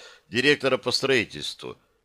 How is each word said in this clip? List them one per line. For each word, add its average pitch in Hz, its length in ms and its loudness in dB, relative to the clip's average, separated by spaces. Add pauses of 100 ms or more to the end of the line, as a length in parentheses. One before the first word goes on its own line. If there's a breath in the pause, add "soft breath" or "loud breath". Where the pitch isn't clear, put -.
(280 loud breath)
директора 127 500 2
по 123 120 -4
строительству. 95 880 -2 (280)